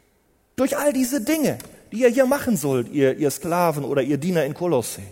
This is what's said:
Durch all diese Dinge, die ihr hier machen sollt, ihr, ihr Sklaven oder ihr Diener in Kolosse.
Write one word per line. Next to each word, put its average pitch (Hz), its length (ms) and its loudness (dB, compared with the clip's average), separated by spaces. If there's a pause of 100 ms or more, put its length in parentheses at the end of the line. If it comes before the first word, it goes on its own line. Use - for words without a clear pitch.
(560)
Durch 269 200 0
all 294 160 2
diese 262 300 -2
Dinge, 262 360 0 (320)
die 214 100 -8
ihr 247 80 6
hier 247 180 4
machen 254 300 0
sollt, 131 340 0
ihr, 135 260 2
ihr 147 140 0
Sklaven 156 540 0
oder 131 180 0
ihr 143 160 0
Diener 165 260 0
in 135 100 -4
Kolosse. 151 580 -2